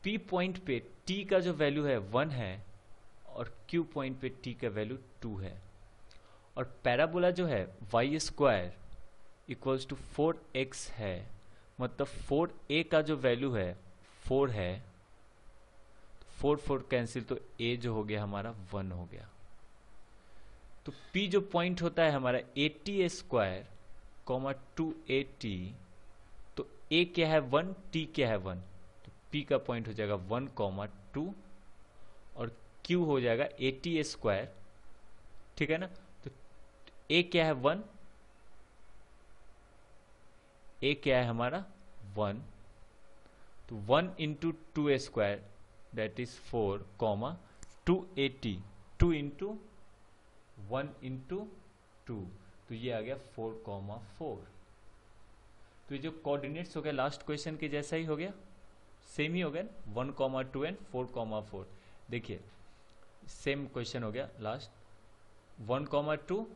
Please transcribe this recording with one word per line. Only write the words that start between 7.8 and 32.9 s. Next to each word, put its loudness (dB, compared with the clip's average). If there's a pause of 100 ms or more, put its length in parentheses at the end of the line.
वाई 6
स्क्वायर 4 (760)
इक्वल्स 0
टू -4
फ़ोर 2 (140)
एक्स -2
है, -2 (540)
मतलब 0
फ़ोर 2 (160)
ए 4
का 6
जो 2
value 4
है 2 (520)
फ़ोर 6
है, -2 (1500)
four, 2
four -2
cancel, 0
तो -2 (220)
ए 2
जो -2
हो 0
गया -2
हमारा -4 (180)
वन -2
हो -6
गया। -14 (1600)
तो -6 (220)
P 4
जो 6
point 2
होता 6
है 8
हमारा 4 (180)
एटी 2
स्क्वायर, 2 (600)
comma 0 (240)
two 2 (180)
एटी, 0 (840)
तो -4 (240)
ए 8
क्या 4
है 8
वन, 4 (180)
टी 2 (100)
क्या 6
है 4
वन, -4 (440)
तो -14 (220)
P 0
का 4
point 0
हो -6
जाएगा 0 (140)
one 0 (100)
comma 0 (280)
two -2 (1040)
और -6 (280)
Q 6